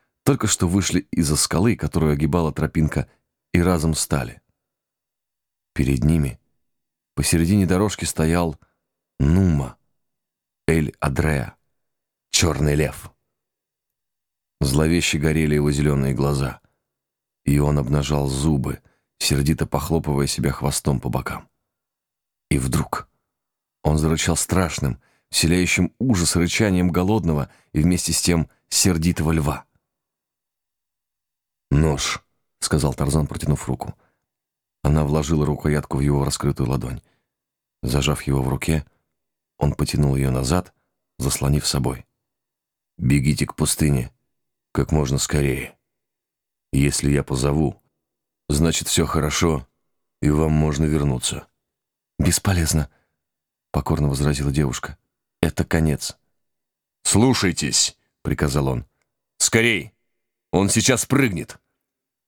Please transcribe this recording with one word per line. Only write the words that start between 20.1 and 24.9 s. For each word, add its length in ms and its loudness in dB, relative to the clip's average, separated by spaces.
себя 240 -2
хвостом 480 -2
по 100 -6
бокам. 400 -8
И 80 2
вдруг 520 -4
он 140 2
зарычал 400 0
страшным, 640 -2